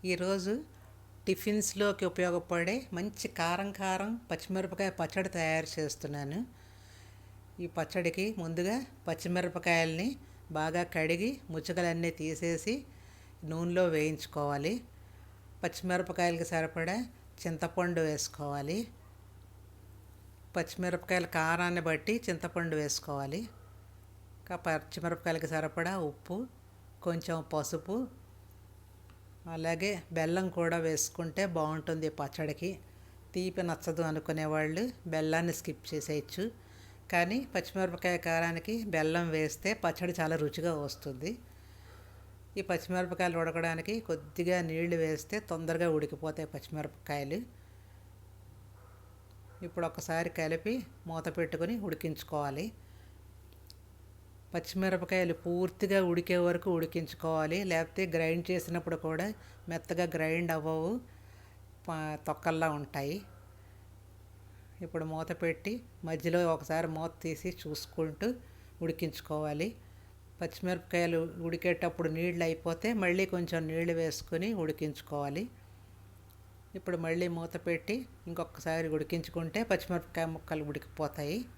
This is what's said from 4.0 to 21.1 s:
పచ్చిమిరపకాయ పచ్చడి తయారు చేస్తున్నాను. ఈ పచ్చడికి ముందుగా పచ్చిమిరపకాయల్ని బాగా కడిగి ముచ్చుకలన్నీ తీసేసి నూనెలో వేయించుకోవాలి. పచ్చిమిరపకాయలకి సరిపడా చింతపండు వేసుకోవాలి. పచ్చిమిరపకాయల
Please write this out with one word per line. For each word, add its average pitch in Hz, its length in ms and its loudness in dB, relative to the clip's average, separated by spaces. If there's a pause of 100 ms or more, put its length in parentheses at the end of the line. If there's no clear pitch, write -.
పచ్చిమిరపకాయ 185 600 0
పచ్చడి 185 380 0
తయారు 160 520 0
చేస్తున్నాను. 143 580 -4 (1200)
ఈ 175 60 -4
పచ్చడికి 175 720 0
ముందుగా 175 480 0 (220)
పచ్చిమిరపకాయల్ని 175 1000 2 (440)
బాగా 160 300 2
కడిగి 175 580 2 (100)
ముచ్చుకలన్నీ 170 600 2
తీసేసి 165 640 0 (680)
నూనెలో 175 440 4
వేయించుకోవాలి. 151 880 2 (920)
పచ్చిమిరపకాయలకి 180 800 2
సరిపడా 165 520 0 (420)
చింతపండు 170 640 0
వేసుకోవాలి. 147 800 0 (1800)
పచ్చిమిరపకాయల 175 720 0